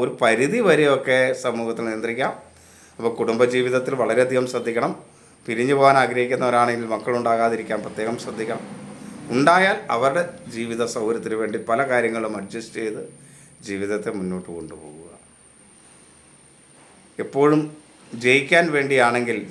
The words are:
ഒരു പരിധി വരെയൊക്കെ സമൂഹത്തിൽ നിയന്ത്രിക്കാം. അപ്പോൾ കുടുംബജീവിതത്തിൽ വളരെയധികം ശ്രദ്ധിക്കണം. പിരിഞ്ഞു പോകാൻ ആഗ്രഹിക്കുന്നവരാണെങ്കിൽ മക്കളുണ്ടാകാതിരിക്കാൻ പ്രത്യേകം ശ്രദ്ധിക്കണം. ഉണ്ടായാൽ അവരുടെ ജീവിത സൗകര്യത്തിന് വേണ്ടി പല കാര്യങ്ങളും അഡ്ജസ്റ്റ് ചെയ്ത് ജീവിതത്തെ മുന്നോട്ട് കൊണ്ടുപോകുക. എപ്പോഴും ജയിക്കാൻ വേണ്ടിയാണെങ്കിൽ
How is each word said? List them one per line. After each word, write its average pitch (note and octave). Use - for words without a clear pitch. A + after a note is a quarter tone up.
ഒരു -
പരിധി B2+
വരെയൊക്കെ C3+
സമൂഹത്തിൽ A#2
നിയന്ത്രിക്കാം. A#2
അപ്പോൾ A2+
കുടുംബജീവിതത്തിൽ B2
വളരെയധികം B2+
ശ്രദ്ധിക്കണം. A#2+
പിരിഞ്ഞു B2
പോകാൻ C3+
ആഗ്രഹിക്കുന്നവരാണെങ്കിൽ A#2+
മക്കളുണ്ടാകാതിരിക്കാൻ A2+
പ്രത്യേകം A2
ശ്രദ്ധിക്കണം. A2
ഉണ്ടായാൽ F#3
അവരുടെ C#3
ജീവിത A#2
സൗകര്യത്തിന് A2
വേണ്ടി A2
പല A2+
കാര്യങ്ങളും A2+
അഡ്ജസ്റ്റ് A2+
ചെയ്ത് G#2
ജീവിതത്തെ G2+
മുന്നോട്ട് F#2
കൊണ്ടുപോകുക. D#2+
എപ്പോഴും D3
ജയിക്കാൻ C#3
വേണ്ടിയാണെങ്കിൽ B2